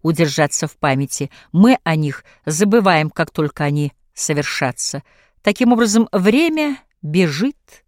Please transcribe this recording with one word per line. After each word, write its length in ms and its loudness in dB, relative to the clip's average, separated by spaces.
удержаться 640 0
в 100 -12
памяти. 540 -2
Мы 320 6
о 120 0
них 280 -4
забываем, 640 2
как 220 -4
только 340 -4
они 280 -2
совершатся. 880 -6
Таким 300 2
образом, 400 2
время 640 0
бежит 880 -4